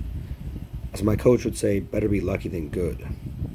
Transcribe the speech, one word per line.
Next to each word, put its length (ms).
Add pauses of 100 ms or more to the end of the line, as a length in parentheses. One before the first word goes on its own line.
(920)
as 100
my 120
coach 300
would 120
say, 220
"Better 300
be 120
lucky 280
than 200
good." 360 (500)